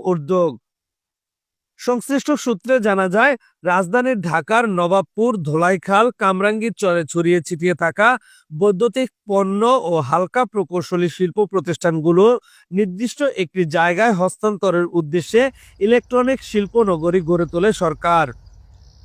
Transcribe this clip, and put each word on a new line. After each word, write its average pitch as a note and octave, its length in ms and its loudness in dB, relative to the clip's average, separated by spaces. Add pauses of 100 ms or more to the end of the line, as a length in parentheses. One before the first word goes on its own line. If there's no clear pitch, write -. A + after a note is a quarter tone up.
উদ্যোগ। E3+ 540 0 (1200)
সংশ্লিষ্ট B3 520 -2
সূত্রে B3 480 -2
জানা F#3+ 280 0
যায়, A#3 280 2 (280)
রাজধানী F#3+ 500 0
ঢাকার F#3+ 540 0
নবাবপুর, G3 680 0
ধোলাইখাল, F#3 720 0
কামরাঙ্গীর G#3 640 0
চরে F3 320 0
ছড়িয়ে E3+ 380 0
ছিটিয়ে F3 320 -2
থাকা G3+ 440 0 (400)
বৈদ্যুতিক G#3 520 0 (180)
পণ্য G3 360 0 (180)
ও E3 180 -2
হালকা E3+ 440 0
প্রকৌশলী F3+ 640 -2
শিল্প F3+ 360 -2
প্রতিষ্ঠানগুলো F3 960 2 (320)
নির্দিষ্ট G3 520 -4
একটি F#3 420 -2
জায়গায় E3+ 480 2
হস্তান্তরের F3+ 800 0
উদ্দেশ্যে F3 580 0 (280)
ইলেকট্রনিক B3 640 0
শিল্পনগরী F#3+ 800 0
গড়ে E3+ 260 0
তোলে F3 260 0
সরকার। E3 560 0 (760)